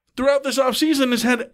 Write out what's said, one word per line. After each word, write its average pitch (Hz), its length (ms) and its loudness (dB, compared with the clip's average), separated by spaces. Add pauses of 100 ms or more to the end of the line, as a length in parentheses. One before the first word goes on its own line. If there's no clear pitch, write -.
(160)
throughout 277 280 0
this 262 140 -4
offseason 269 540 0
has 233 120 0
had 240 300 -2